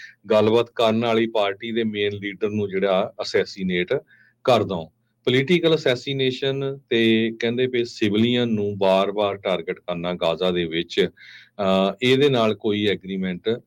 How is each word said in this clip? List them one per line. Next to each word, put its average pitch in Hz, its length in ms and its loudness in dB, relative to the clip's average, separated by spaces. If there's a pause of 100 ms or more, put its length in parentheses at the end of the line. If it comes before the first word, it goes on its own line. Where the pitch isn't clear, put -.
(300)
ਗੱਲਬਾਤ 110 400 4
ਕਰਨ 113 340 2
ਵਾਲੀ 113 220 2
ਪਾਰਟੀ 110 460 -4
ਦੇ 113 120 0
ਮੇਨ 104 280 -2
ਲੀਡਰ 101 380 -6
ਨੂੰ 104 200 -4
ਜਿਹੜਾ 95 420 0 (100)
ਅਸੈਸੀਨੇਟ 92 720 -2 (500)
ਕਰ 117 180 4
ਦਓ?" 85 300 -6 (320)
ਪੋਲੀਟੀਕਲ 160 500 2
ਅਸੈਸੀਨੇਸ਼ਨ 135 1040 -2 (120)
ਤੇ 113 500 2
ਕਹਿੰਦੇ 120 260 0
ਵੀ 123 180 -2
ਸਿਵਲੀਅਨ 117 640 0
ਨੂੰ 104 300 -2
ਬਾਰ-ਬਾਰ 98 580 2
ਟਾਰਗੇਟ 90 440 -4
ਕਰਨਾ 87 340 -6
ਗਾਜ਼ਾ 85 360 0
ਦੇ 87 140 -2
ਵਿੱਚ, 82 440 -2 (520)
ਅਹ, 95 420 2
ਇਹਦੇ 135 260 4
ਨਾਲ 113 260 2
ਕੋਈ 104 320 -2
ਐਗਰੀਮੈਂਟ 95 800 -4